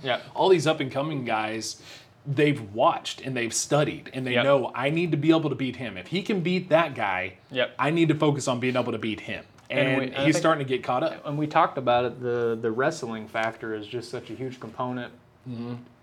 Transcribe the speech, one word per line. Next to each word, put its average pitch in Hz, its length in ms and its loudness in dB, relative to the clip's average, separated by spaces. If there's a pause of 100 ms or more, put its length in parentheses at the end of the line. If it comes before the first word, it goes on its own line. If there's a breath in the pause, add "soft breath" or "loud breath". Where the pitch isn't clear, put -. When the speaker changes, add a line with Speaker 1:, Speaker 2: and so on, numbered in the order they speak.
Speaker 1:
Yeah. 120 160 0 (120)
Speaker 2:
All 156 160 4
these 160 200 6
up-and-coming 143 560 -2
guys, 110 580 -4 (420 loud breath)
they've 143 360 4 (120)
watched 123 500 0
and 131 140 -6
they've 117 160 -2
studied, - 600 0
and 127 100 -6
they 123 100 -2
Speaker 1:
Yep. 120 100 4
Speaker 2:
know, 135 280 4
"I 131 180 -2
need 165 200 0
to 156 60 2
be 151 140 2
able 156 200 6
to 127 60 -4
beat 127 180 -4
him. 107 220 -8
If 92 120 -12
he 180 140 -2
can 202 180 0
beat 180 280 0
that 156 260 4
guy, 95 380 -2 (180)
Speaker 1:
Yep. 127 260 0
Speaker 2:
I 139 140 2
need 165 180 4
to 151 60 4
focus 147 320 2
on 123 140 0
being 127 160 0
able 120 160 0
to 113 60 -4
beat 107 240 -4
him." 101 220 -8 (260)
Speaker 1:
And 131 180 2
Speaker 2:
And 131 100 2
Speaker 1:
we, 131 60 0 (100)
I 139 100 0
Speaker 2:
he's 151 100 6
Speaker 1:
think - 20 4
Speaker 2:
starting 160 280 4
to 127 40 -6
get 127 160 -2
caught 127 180 0
up. - 240 -4
Speaker 1:
And 147 100 -4
we 151 120 0
talked 160 300 2
about 123 260 2
it, 123 180 -6
the, 120 380 0
the 117 100 0
wrestling 113 560 -2
factor 113 480 -4
is 104 140 -8
just 120 220 -8
such 120 200 -10
a 110 40 -10
huge 127 260 -10
component 123 520 -8 (360)
Speaker 2:
Mm-hmm. 120 260 -8 (280)